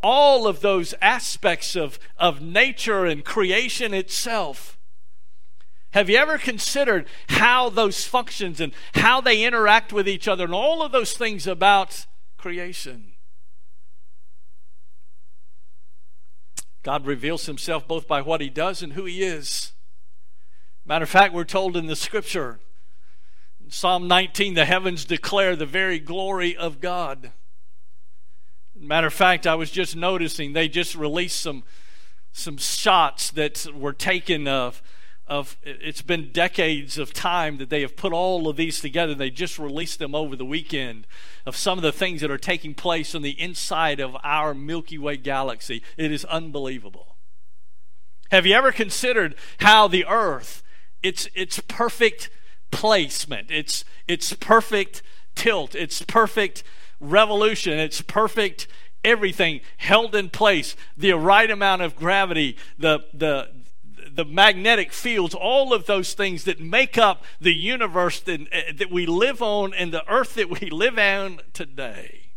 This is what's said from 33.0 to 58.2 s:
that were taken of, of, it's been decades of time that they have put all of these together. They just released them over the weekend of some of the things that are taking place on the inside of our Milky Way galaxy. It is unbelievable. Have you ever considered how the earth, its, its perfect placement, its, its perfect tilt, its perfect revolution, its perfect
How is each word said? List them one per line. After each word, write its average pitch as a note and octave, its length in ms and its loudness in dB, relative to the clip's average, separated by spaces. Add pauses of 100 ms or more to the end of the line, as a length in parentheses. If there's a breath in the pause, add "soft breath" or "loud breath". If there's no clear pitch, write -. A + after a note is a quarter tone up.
that D3 400 -2
were C#3+ 200 -4
taken E3 560 0
of, B2+ 340 -2 (460 soft breath)
of, C#3+ 340 -4
it's D3+ 400 -8
been D#3 300 -2
decades D#3+ 680 0
of C#3+ 140 -4
time E3+ 460 -2
that C3+ 120 -6
they D3 120 0
have C3 140 -4
put - 160 -2
all F3 360 0
of C#3+ 80 -2
these D#3+ 240 -2
together. D#3 340 -2
They C3 160 -4
just D#3+ 280 -4
released D#3 420 -6
them D3 160 -4
over D3+ 180 -2
the B2+ 100 -6
weekend C3 600 -4 (400 loud breath)
of C3 100 -6
some F#3 220 2
of F3 40 -2
the D#3 100 4
things F3+ 300 -2
that D3+ 80 0
are C3+ 80 -2
taking D#3+ 360 -2
place E3 400 -2
on D#3+ 80 -4
the C#3+ 180 -4
inside E3 600 -2
of C3 240 -4
our D3+ 280 0
Milky D#3 460 -6
Way D3 180 -4
galaxy. B2+ 640 -4 (160 loud breath)
It D#3 140 0
is D3 140 -4
unbelievable. C3+ 880 -6 (1160)
Have F#3 140 8
you F#3+ 80 6
ever C4 180 6
considered G#3+ 640 0 (220 loud breath)
how G#3+ 280 10
the F3 200 2
earth, F3+ 580 0 (400 soft breath)
its, F#3 300 -2
its F#3 340 -4
perfect A3+ 640 2 (420 soft breath)
placement, D3 800 0
its, D3+ 340 -2 (240 soft breath)
its - 240 -2
perfect G#3+ 720 2 (340 soft breath)
tilt, F#3 400 0
its - 260 -4
perfect G#3+ 600 2 (360 soft breath)
revolution, G3+ 800 4
its D#3 200 -2
perfect - 680 0 (340 soft breath)